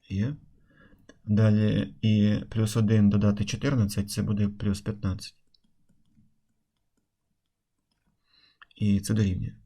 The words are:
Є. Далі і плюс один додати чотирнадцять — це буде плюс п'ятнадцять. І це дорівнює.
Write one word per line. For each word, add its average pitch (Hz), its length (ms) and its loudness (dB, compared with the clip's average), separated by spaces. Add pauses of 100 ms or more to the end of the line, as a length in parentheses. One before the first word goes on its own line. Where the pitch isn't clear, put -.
Є. 110 280 -4 (880)
Далі 104 760 2
і 104 340 4 (140)
плюс 110 260 -2
один 107 340 4
додати 101 340 2
чотирнадцять — 104 680 -2
це 104 120 -6
буде 104 260 -2
плюс 101 320 -4
п'ятнадцять. 95 540 -8 (3500)
І 101 240 0
це 113 140 -4
дорівнює. 104 400 -2 (100)